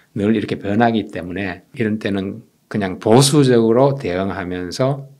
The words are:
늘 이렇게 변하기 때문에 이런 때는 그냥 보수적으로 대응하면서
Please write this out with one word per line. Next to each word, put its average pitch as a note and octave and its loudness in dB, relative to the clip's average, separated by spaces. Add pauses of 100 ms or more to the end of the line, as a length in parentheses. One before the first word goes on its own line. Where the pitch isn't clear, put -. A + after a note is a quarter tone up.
(140)
늘 G#2 0
이렇게 G2+ -4
변하기 A2 0
때문에 F2+ -10 (120)
이런 G#2+ -2
때는 G2+ -4 (240)
그냥 F#2+ -6
보수적으로 B2+ 4
대응하면서 F#2 -4 (120)